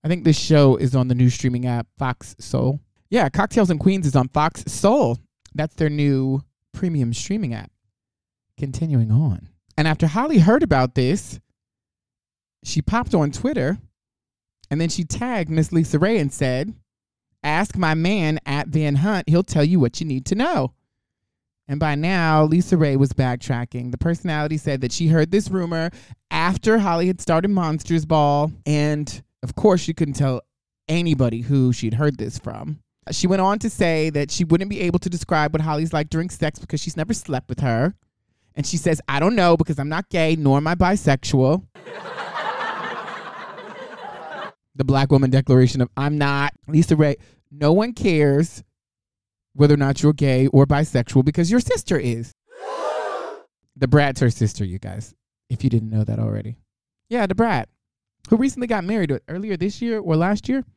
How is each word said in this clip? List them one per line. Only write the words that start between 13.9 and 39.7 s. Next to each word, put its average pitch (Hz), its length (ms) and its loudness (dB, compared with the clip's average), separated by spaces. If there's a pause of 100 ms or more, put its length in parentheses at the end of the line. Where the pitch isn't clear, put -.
and 147 100 -2
then 165 80 0
she 170 160 -4
tagged 214 460 -4
Miss 160 180 0
LisaRaye 170 520 2
and 139 120 -2
said, 139 400 -4 (680)
"Ask 165 340 -2
my 165 180 0
man 160 520 0
at 147 220 -4
Van 151 280 0
Hunt. 180 320 0
He'll 170 140 4
tell 151 220 0
you 170 160 4
what 120 200 0
you 165 60 -6
need 131 200 -4
to - 80 0
know." 226 380 -2 (960)
And 143 120 -6
by 151 160 0
now, 156 520 2
LisaRaye 156 500 2
was 135 160 2
backtracking. 123 800 -4
The 127 60 -8
personality 156 580 -2
said 143 240 -4
that 120 100 -2
she 165 160 -2
heard 160 240 4
this 202 200 0
rumor 170 400 -4 (380)
after 185 520 2
Holly 175 260 0
had 185 140 -2
started 175 280 0
Monsters 165 560 0
Ball. 151 460 2 (160)
And, 147 560 -2 (220)
of - 100 -8
course, 190 260 4
she 160 140 -6
couldn't 143 200 -2
tell 135 280 -2 (460)
anybody 135 540 0
who 127 300 2
she'd 113 220 -4
heard 143 240 0
this 107 200 -8
from. 139 420 -10 (320)
She - 160 -2
went 190 120 2
on 196 200 0
to 226 100 -4
say 160 400 0
that 147 220 -2
she - 100 -2
wouldn't 170 260 2
be 202 120 -6
able 175 180 0
to - 100 -4
describe 156 440 -2
what 160 80 -2
Holly's 156 320 -2
like 151 180 -4
during 165 180 -4
sex - 300 -6
because - 220 -8
she's - 160 -8
never 175 180 -4
slept - 340 -8
with - 120 -8
her. 131 340 0 (640)
And 147 100 -4
she - 100 -4
says, 160 320 0
"I 139 120 0
don't 208 160 2
know 175 200 6
because 160 220 -2